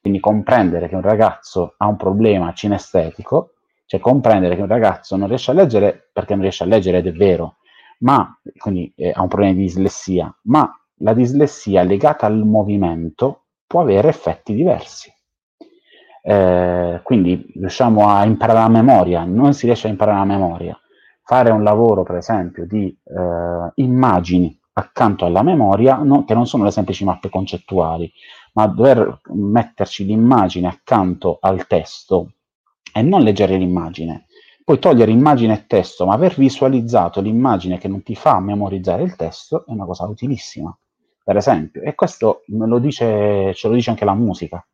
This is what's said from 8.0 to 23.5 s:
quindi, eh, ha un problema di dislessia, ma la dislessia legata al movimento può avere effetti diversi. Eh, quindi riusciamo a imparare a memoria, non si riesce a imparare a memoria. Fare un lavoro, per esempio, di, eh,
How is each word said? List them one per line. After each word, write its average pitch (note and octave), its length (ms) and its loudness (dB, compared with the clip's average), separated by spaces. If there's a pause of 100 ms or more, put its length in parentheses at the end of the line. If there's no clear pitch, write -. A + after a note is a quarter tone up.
quindi, F#2 380 -6
eh, - 180 -4
ha - 80 -4
un F#2 60 -2
problema G2 260 0
di F#2 80 0
dislessia, F#2 720 -4 (100)
ma C3+ 280 0 (280)
la A2 140 0
dislessia B2 680 0
legata G2+ 420 0
al G#2+ 200 0
movimento G#2 1000 -2 (200)
può E3+ 160 0
avere A2+ 280 4
effetti - 440 -6
diversi. - 580 -4 (1080)
Eh, F2+ 840 2
quindi F#2 520 0
riusciamo G#2 540 2
a G2+ 160 4
imparare A2+ 340 2
a A2+ 100 4
memoria, G#2+ 540 4
non A#2+ 300 2
si B2+ 120 -4
riesce A2+ 220 0
a G#2+ 40 -4
imparare G#2 280 0
a G2 60 0
memoria. F2 540 -4 (440)
Fare B2 280 2
un G#2+ 120 2
lavoro, G#2+ 400 4
per F2+ 120 -6
esempio, F2 500 -6
di, G2+ 220 -4
eh, F2 880 -8